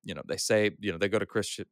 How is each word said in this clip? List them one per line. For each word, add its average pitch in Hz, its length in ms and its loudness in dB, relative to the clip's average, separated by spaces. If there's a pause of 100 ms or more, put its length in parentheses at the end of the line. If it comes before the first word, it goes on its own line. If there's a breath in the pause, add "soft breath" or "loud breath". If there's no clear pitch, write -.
you 95 120 -10
know, 69 120 -8
they 80 100 -4
say, 107 440 4
you 101 100 -2
know, 82 80 -4
they 101 100 2
go 104 100 2
to 98 80 -2
Christian, - 460 -4